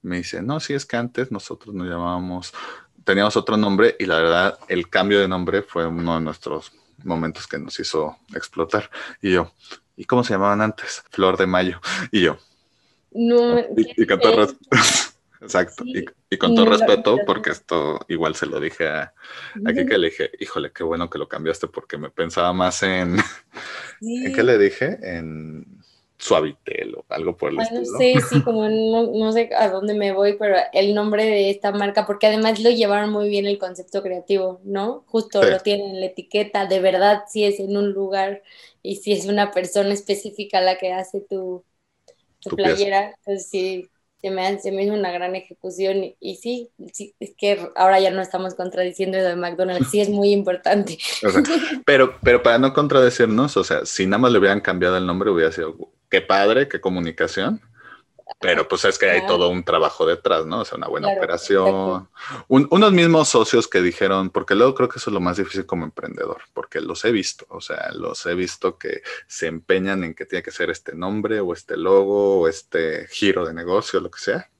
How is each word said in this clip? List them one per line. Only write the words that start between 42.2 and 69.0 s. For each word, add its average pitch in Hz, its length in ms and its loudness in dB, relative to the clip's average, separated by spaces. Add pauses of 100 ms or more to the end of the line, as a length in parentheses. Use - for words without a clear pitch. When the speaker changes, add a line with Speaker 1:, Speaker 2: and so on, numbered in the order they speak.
Speaker 2:
tu 170 120 -8
Speaker 1:
Tu 170 80 -6
pieza. 196 280 2
Speaker 2:
playera, 202 260 0 (100)
pues 196 260 -6
sí, 185 400 -4 (320)
se 196 80 -6
me, 190 300 -2
se 196 120 -6
me 196 120 -2
hizo 208 100 0
una 190 180 -2
gran 180 240 -6
ejecución 190 680 -4
y, - 160 -14
y 190 160 -10
sí, 240 340 -8 (220)
sí, 202 280 -16
es - 160 -14
que 196 400 -2
ahora 190 240 6
ya 190 120 2
no 190 100 -4
estamos 185 340 -6
contradiciendo 185 600 -4
lo 190 60 0
de 175 120 0
McDonald's, 180 540 -2
sí 202 100 2
es 202 100 2
muy 202 220 4
importante. 196 680 0 (240)
Speaker 1:
O 208 80 4
sea, 294 120 4
Speaker 2:
<laughs> 311 420 -2
Speaker 1:
pero, 135 380 6
pero 120 200 6
para 117 160 6
no 131 160 4
contradecirnos, 131 840 4
o 95 80 2
sea, - 220 -2
si - 200 -2
nada 101 120 2
más 123 140 6
le 110 60 6
hubieran 98 220 4
cambiado 90 380 0
el 92 80 -2
nombre 95 240 0
hubiera 80 220 2
sido, 82 220 -6 (360)
qué 95 100 4
padre, 107 480 4
qué 90 120 -6
comunicación, 92 840 -2 (800)
pero 85 280 0
pues - 180 -2
es 95 120 0
que 98 120 4
hay 90 120 2
Speaker 2:
Ajá. 92 40 -4
Speaker 1:
todo 90 240 2
un 90 140 -4
trabajo 82 420 0
detrás, 82 400 0
¿no? 87 140 -4
O - 60 -4
sea, - 120 -12
una 76 100 -8
buena - 200 -4
Speaker 2:
Claro, - 0 -
Speaker 1:
operación, 95 560 0
Speaker 2:
exacto. 95 440 0 (400)
Speaker 1:
un-, 139 220 6
unos 196 220 6
mismos 165 380 6
socios 113 380 4
que 92 140 2
dijeron, 95 480 0
porque 98 260 -2
luego 131 180 6
creo 123 140 0
que - 100 -10
eso 117 120 -8
es 104 40 -4
lo 95 60 0
más 90 180 -2
difícil 95 280 -6
como 85 200 -4
emprendedor, - 560 -10 (120)
porque - 260 -8
los 85 240 -8
he 117 80 2
visto, - 380 -4
o 87 100 -14
sea, - 320 -8
los 80 340 -8
he 87 80 -2
visto 90 440 -4
que - 240 -8 (260)